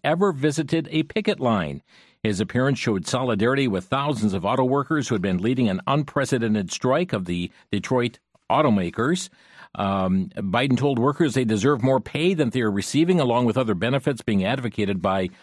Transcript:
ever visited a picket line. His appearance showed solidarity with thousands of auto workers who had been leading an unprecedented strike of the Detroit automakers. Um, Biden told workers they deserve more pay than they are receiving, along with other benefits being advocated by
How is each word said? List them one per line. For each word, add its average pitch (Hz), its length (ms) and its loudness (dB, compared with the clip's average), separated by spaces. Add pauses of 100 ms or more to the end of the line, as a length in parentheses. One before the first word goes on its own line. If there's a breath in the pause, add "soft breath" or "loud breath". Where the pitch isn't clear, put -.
ever 170 300 0
visited 151 580 -2
a 156 120 0
picket 208 380 -2
line. 90 420 0 (400 soft breath)
His 104 180 0
appearance 127 380 0
showed 98 280 -2
solidarity 123 640 0
with 95 160 -2
thousands 131 500 -2
of 90 100 -4
auto 127 200 2
workers 139 440 0
who 123 60 0
had 95 80 -2
been 92 200 0
leading 123 260 0
an 92 180 -2
unprecedented 123 840 0
strike 147 400 0
of 95 140 -4
the 87 260 -4 (180 soft breath)
Detroit 120 480 -2 (320)
automakers. 120 800 0 (460 loud breath)
Um, 95 560 0
Biden 117 480 0
told 139 200 0
workers 139 360 2
they 131 100 2
deserve 110 380 2
more 131 180 4
pay 160 340 -2
than 143 160 0
they 131 120 -2
are 107 80 2
receiving, 156 500 2
along 123 240 2
with 117 140 2
other 113 160 0
benefits 123 480 -2
being 101 200 2
advocated 104 600 -2
by 95 260 0 (140 soft breath)